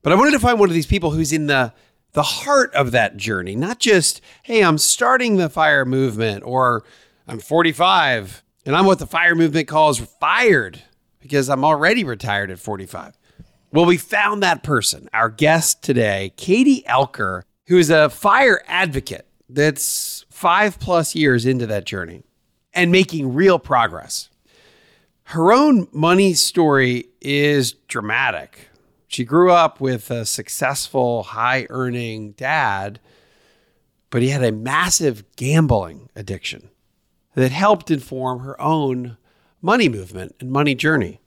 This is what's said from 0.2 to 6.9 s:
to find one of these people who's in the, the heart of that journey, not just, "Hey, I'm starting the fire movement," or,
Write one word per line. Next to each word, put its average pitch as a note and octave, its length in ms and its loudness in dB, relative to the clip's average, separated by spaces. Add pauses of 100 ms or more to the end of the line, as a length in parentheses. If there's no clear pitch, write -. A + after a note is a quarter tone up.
to C4+ 80 2
find A#3+ 180 2
one G3 120 4
of E3 40 -2
these E3 140 -2
people E3+ 240 0
who's D#3 200 -2
in D#3 140 -2
the, C3 260 0 (420)
the D3 100 0
heart - 500 0
of C#3 160 0
that A2+ 260 0
journey, G2 380 -6
not F3 240 -6
just, G3 420 0 (220)
"Hey, A3+ 220 2
I'm D#3+ 120 4
starting A#3+ 600 0
the E3+ 120 0
fire D3 360 0
movement," A2+ 600 -2
or, B2 380 0 (460)